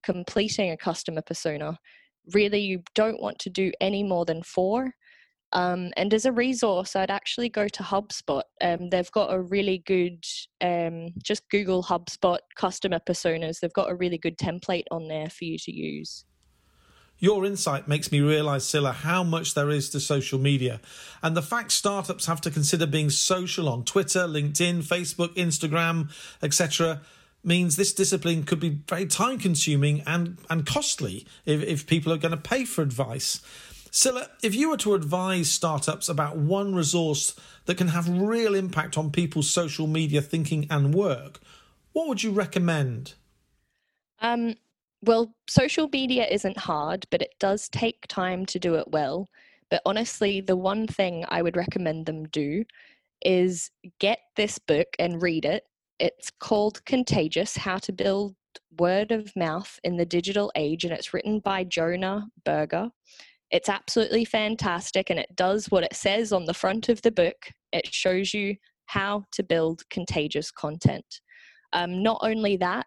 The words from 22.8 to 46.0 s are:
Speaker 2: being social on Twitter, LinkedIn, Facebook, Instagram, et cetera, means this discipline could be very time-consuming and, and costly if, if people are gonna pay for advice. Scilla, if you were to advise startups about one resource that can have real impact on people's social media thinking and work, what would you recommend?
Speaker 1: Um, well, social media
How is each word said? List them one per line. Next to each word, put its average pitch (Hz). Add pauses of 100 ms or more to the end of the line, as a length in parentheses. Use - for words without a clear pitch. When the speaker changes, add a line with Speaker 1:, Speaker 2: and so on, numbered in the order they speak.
Speaker 2:
being 151
social 180
on 120
Twitter, -
LinkedIn, 160
Facebook, 175
Instagram, 165 (320)
et 147
cetera, 160 (400)
means 175
this 196
discipline 170
could 151
be 147
very 185
time-consuming 156
and, 170 (120)
and 160
costly - (200)
if, 147
if 160
people 160
are 160
gonna 160
pay 240
for -
advice. 127 (500)
Scilla, - (140)
if 208
you 294
were 294
to 208
advise 180
startups 156
about 156
one 190
resource 160 (300)
that 180
can 180
have 170
real 208
impact 175
on 156
people's 151
social 160
media 156
thinking 151
and 143
work, 175 (520)
what 320
would 233
you 220
recommend? 160 (1080)
Speaker 1:
Um, 233 (460)
well, 226 (160)
social 285
media 254